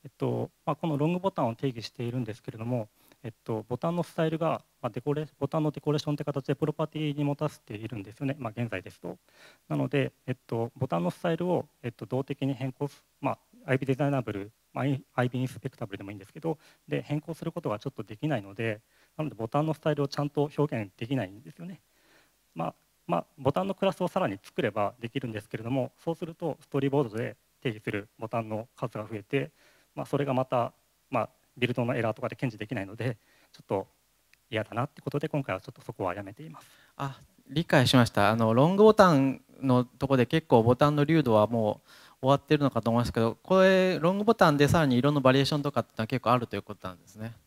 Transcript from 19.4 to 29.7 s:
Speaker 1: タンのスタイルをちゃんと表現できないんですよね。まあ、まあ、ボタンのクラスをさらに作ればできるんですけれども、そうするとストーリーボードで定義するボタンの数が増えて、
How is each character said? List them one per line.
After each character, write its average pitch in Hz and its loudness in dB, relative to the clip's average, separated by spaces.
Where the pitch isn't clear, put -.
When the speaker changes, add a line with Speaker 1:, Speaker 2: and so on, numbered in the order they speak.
Speaker 1:
タ 143 0
ン 156 0
の 156 -2
ス - -20
タ 156 0
イ 151 0
ル 143 -2
を 139 0
ち - -8
ゃ 143 -2
ん 143 -4
と 147 0
表 139 0
現 98 -10
で 117 -8
き 135 -4
な 110 -2
い 90 -16
ん 104 -20
で - -18
す - -20
よ 170 -14
ね。 190 -16
ま - -6
あ、 - -12
ま 175 0
あ、 156 -4
ボ 139 0
タ 185 -2
ン 196 -2
の 196 -4
ク 196 -2
ラ 190 2
ス - -8
を 175 -2
さ 185 -2
ら 175 0
に 98 -6
作 - -6
れ 107 0
ば 101 -2
で 117 -8
き 139 -6
る 127 -8
ん 110 -8
で 110 -8
す - -14
け 135 -10
れ 110 -10
ど 117 -8
も、 127 -2
そ 165 -4
う - -4
す 175 -10
る 165 -14
と 165 -6
ス - -20
ト 143 -2
ー - 0
リ 139 0
ー - 0
ボ 143 2
ー 113 -4
ド 101 -12
で 113 -6
定 135 -2
義 107 -8
す 110 -4
る 104 -6
ボ 113 -10
タ 117 -4
ン 110 -10
の 110 -6
数 117 -8
が 107 -8
増 110 -10
え 101 -10
て、 139 -4